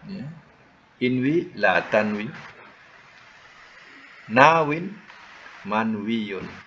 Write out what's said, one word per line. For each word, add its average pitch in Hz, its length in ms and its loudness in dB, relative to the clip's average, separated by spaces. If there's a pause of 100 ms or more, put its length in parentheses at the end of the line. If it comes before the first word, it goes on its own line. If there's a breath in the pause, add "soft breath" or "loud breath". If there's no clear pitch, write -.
(120)
Ya. 104 160 -12 (720)
Inwi, 127 560 0
la 95 320 2
tanwi. 107 400 0 (2000)
Nawin, 156 640 4 (720)
manwiyun. 107 800 -4 (220)